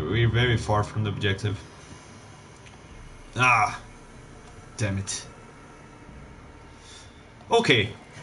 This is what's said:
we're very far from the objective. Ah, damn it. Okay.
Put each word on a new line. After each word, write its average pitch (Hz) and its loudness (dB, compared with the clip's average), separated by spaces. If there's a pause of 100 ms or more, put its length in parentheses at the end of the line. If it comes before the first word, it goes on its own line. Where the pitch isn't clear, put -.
(120)
we're 113 4
very 120 4
far 107 2
from 107 -2
the 104 0
objective. 101 0 (1800)
Ah, 117 4 (960)
damn 98 0
it. - -6 (2250)
Okay. 113 6 (340)